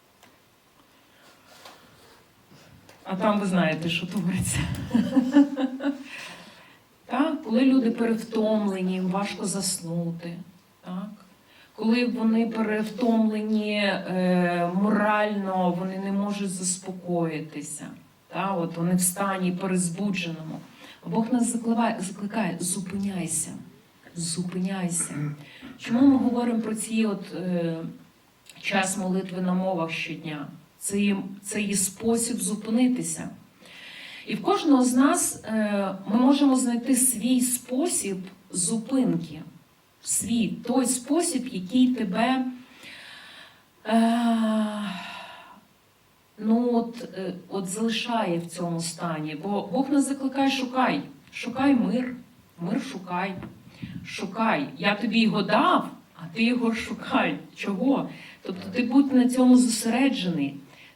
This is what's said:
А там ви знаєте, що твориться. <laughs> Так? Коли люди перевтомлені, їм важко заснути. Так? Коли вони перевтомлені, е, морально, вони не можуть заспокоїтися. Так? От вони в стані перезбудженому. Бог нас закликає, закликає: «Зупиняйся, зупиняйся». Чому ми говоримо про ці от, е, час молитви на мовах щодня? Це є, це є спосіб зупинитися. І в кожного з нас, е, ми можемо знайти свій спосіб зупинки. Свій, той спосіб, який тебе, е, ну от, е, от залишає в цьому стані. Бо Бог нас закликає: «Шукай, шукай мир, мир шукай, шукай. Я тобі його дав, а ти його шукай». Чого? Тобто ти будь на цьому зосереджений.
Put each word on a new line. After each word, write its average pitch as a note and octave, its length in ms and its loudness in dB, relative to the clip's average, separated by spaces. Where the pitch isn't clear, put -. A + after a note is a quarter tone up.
А F#3+ 120 -6
там G#3 240 2
ви G3+ 60 0
знаєте, E3 420 2
що F3 180 -4
твориться. F#3 520 -2
<laughs> C4 1000 2
Так? C4+ 340 0
Коли A3+ 180 2
люди C4 300 6
перевтомлені, G#3+ 1000 0
їм F#3 160 0
важко G3+ 380 -2
заснути. E3+ 880 -4
Так? F#3+ 260 -10
Коли A#3 300 2
вони A3 400 2
перевтомлені, G#3+ 1300 0
е, F3+ 1000 2
морально, G3+ 1040 2
вони F#3 200 -6
не G3 140 -4
можуть G3+ 380 -2
заспокоїтися. E3+ 1400 -4
Так? F#3+ 300 -2
От E3 180 -4
вони F3 180 2
в F3+ 60 4
стані F#3+ 520 0
перезбудженому. F3 1080 -4
Бог A3 260 -2
нас A#3 200 2
закликає, A3+ 480 0
закликає: G3 600 -4
«Зупиняйся, F#3 880 -4
зупиняйся». F3+ 1000 -4
Чому B3 280 4
ми C4+ 100 10
говоримо A#3 440 2
про G#3+ 140 -2
ці A3 320 0
от, F#3+ 280 -4
е, E3+ 420 -2
час G3 360 0
молитви F#3 460 -2
на F3+ 120 2
мовах F#3 360 0
щодня? D3+ 560 -8
Це G3+ 220 -2
є, G3+ 160 4
це - 200 -4
є G3+ 140 -2
спосіб - 640 0
зупинитися. A3 880 0
І - 80 -4
в - 80 -6
кожного C#4+ 420 4
з A3 100 2
нас, D#4 500 2
е, G#3 500 0
ми A3+ 140 2
можемо C#4 360 6
знайти A#3+ 400 2
свій A#3+ 440 2
спосіб B3 800 -2
зупинки. G3+ 920 -2
Свій, A3 460 0
той B3+ 380 0
спосіб, E4 600 -2
який B3 460 2
тебе, A3+ 500 0
е, A3+ 960 2
ну A#3 380 4
от, - 320 -2
е, F#3+ 160 -6
от F#3+ 200 -4
залишає A3+ 720 0
в E3+ 80 -6
цьому E3+ 340 -4
стані. D#3 640 -6
Бо G3+ 300 -2
Бог C4+ 180 0
нас C#4 180 4
закликає: C4+ 420 0
«Шукай, B3+ 520 0
шукай C4 420 2
мир, A3 420 0
мир G#3 220 -2
шукай, F3+ 520 -6
шукай. F#3 600 -2
Я G3+ 160 2
тобі A3+ 260 2
його G#3 220 4
дав, B3 460 4
а - 180 -14
ти A3+ 100 2
його A#3+ 300 2
шукай». - 640 -2
Чого? G#3 520 0
Тобто - 280 -10
ти B3 120 -2
будь C4+ 300 4
на B3 160 6
цьому B3+ 280 8
зосереджений. A3 1000 2